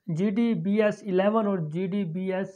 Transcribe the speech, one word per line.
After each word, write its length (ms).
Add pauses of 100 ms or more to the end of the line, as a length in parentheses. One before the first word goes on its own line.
(120)
जीडी 440
बीएस 500
इलेवन 420
और 220
जीडी 360
बीएस 500